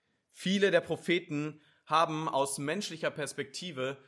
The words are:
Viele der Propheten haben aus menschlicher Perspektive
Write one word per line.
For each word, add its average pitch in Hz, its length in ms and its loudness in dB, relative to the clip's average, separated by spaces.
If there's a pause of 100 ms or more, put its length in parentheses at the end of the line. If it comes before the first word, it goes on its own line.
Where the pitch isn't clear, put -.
(300)
Viele 196 400 2
der 170 100 6
Propheten 151 800 -2 (260)
haben 156 420 2
aus 139 300 0
menschlicher 156 520 -4
Perspektive 139 960 -6